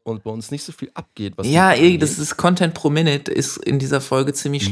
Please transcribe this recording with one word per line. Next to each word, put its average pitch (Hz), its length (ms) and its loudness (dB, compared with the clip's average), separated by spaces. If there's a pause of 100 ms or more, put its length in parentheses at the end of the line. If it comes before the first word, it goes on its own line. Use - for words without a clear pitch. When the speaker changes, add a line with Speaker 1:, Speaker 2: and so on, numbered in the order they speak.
Speaker 1:
und 110 200 -8
bei 110 60 -8
uns 110 200 -10
nicht 143 140 -10
so - 80 -16
viel - 220 -14
abgeht, - 420 -12
was 95 120 -4
Speaker 2:
Ja, 175 200 6
Speaker 1:
Musik 175 140 4
Speaker 2:
ey, 165 60 10
Speaker 1:
angeht. 175 140 4
Speaker 2:
das - 160 0
ist 151 180 -6
Content 175 380 2
pro - 160 -2
Minute, 147 420 0
ist - 260 -4
in - 200 -2
dieser 135 220 0
Folge 131 320 -2
ziemlich 143 300 -4
Speaker 1:
Null. 101 100 -2